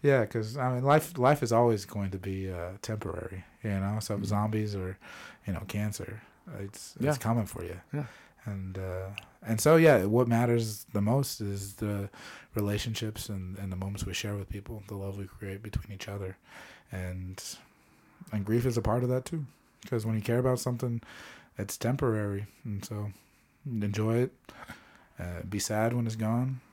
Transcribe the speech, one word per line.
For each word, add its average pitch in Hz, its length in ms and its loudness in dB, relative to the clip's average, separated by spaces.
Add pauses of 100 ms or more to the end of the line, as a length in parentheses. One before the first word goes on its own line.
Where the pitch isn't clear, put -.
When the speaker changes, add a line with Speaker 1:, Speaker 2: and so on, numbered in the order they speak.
Speaker 1:
Yeah, 135 240 6
'cause, 110 320 -4
I 127 160 0
mean, 123 100 -2
life, 147 340 6
life 135 260 6
is 113 80 2
always 117 340 6
going 98 260 -4
to 98 60 -6
be, 95 340 -4
uh, 87 200 -6 (100)
temporary, 95 640 -6 (200)
you 110 60 -2
know? 101 320 0
So 107 140 -2
if 101 60 -2
Speaker 2:
Mm-hmm. 101 60 -4
Speaker 1:
zombies 107 480 0
or, 95 220 -4 (480)
you 98 80 -2
know, - 140 -4
cancer, 104 540 -4 (380)
it's, - 360 -12
it's 123 100 -2
Speaker 2:
Yeah. 147 120 4
Speaker 1:
coming 117 280 2
for 87 180 -8
you. 87 160 -8 (140)
Speaker 2:
Yeah. 143 120 -2 (400)
Speaker 1:
And, 95 340 -6
uh, 95 300 -6 (340)
and 110 180 0
so, 156 140 10
yeah, 147 300 10
what 117 220 6
matters 117 640 2
the 101 100 0
most 127 380 2
is 98 360 -6
the 101 340 -2 (460)
relationships 107 760 -2
and, 95 300 -6
and 98 120 -6
the 92 40 -4
moments 98 300 -4
we 92 80 -6
share 104 220 -4
with 98 140 -8
people, 101 380 -10
the 104 80 -10
love 98 240 -6
we 98 80 -6
create 98 340 -10
between 101 320 -6
each 95 160 -10
other. 98 280 -6 (540)
And, 92 500 -8 (880)
and 107 120 0
grief 117 220 2
is 120 120 2
a 117 40 0
part 120 220 2
of 123 60 0
that, 127 160 0
too. 156 200 -4 (420)
'Cause 113 180 0
when 113 100 0
you 107 60 0
care 117 180 2
about 127 200 2
something, 120 420 -2 (580)
it's 104 180 -6
temporary. 107 680 0 (180)
And 101 180 -6
so 104 280 -6 (560)
enjoy 110 500 0
it. 127 160 2 (880)
Uh, 87 280 -6
be 98 120 -2
sad 110 340 2
when 120 140 0
it's 110 80 -4
gone. 120 440 0 (140)